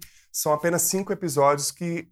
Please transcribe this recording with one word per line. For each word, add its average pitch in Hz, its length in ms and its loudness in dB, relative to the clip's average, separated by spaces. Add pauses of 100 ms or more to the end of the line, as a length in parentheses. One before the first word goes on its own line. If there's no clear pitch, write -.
(300)
São - 220 -2
apenas 165 300 2
cinco 196 280 -2
episódios 143 600 2
que 170 420 -6